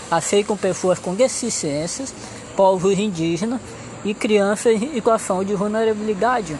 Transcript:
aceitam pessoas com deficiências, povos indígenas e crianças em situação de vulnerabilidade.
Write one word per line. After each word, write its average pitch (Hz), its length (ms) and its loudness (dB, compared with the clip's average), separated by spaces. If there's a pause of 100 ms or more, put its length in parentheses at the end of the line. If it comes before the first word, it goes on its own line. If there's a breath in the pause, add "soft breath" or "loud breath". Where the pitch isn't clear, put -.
(100)
aceitam 202 460 2
pessoas 185 420 0
com 180 160 -4
deficiências, 196 1000 -2 (420 loud breath)
povos 190 420 4
indígenas 190 640 -2 (440 loud breath)
e 208 100 -2
crianças 208 680 2
em 285 120 -4
situação 220 500 2
de 196 120 -2
vulnerabilidade. 214 1040 0